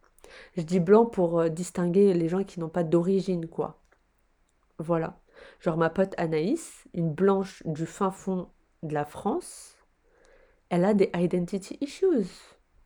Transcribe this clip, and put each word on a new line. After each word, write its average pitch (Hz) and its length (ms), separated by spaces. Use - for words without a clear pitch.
Je 175 60
dis 175 160
blanc 208 260
pour, 170 340
euh, 165 100
distinguer 180 640
les 165 120
gens 185 160
qui - 160
n'ont 165 80
pas 175 160
d'origine, 170 640
quoi. - 320
Voilà. 165 400
Genre 160 180
ma 165 140
pote 190 260
Anaïs, 170 800
une 165 180
blanche 190 520
du 160 200
fin 190 240
fond 185 400
de 147 120
la 147 120
France, - 720
elle 175 160
a 214 100
des 196 180
identity 180 640
issues. 285 800